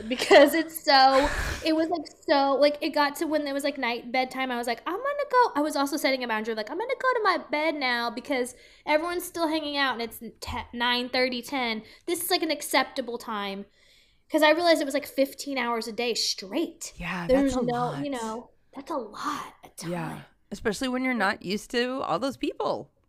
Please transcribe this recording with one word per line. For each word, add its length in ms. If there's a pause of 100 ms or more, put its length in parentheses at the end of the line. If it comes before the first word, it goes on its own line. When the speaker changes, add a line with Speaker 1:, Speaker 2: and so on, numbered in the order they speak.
Speaker 1:
because 460
it's 280
so," 460 (340)
it 140
was, 140
like, 160 (200)
so, 320
like, 220
it 140
got 220
to 100
when 180
there 80
was, 120
like, 120
night 340
bedtime. 400
I 60
was 100
like, 200
"I'm 100
gonna 340
go." 260
I 40
was 160
also 220
setting 260
a 20
boundary, 280
like, 160
"I'm 80
gonna 200
go 140
to 100
my 140 (140)
bed 240
now 340
because 460 (320)
everyone's 400
still 200
hanging 300
out 160
and 80
it's 220 (180)
ten, 320
nine 380
thirty, 320
ten. 400 (240)
This 180
is, 60
like, 120
an 80
acceptable 680
time." 480 (680)
'Cause 100
I 100
realized 280
it 60
was, 80
like, 120
fifteen 520
hours 280
a 60
day 220
straight. 840
Speaker 2:
Yeah, 300
Speaker 1:
There's 260
Speaker 2:
that's 100
a 40
Speaker 1:
no, 120 (120)
Speaker 2:
lot. 120
Speaker 1:
you 60
know, 440 (220)
that's 160
a 60
lot 560 (120)
of 120
time. 140
Speaker 2:
Yeah, 300 (300)
especially 380
when 160
you're 80
not 300
used 300
to 280
all 180
those 200
people 520 (180)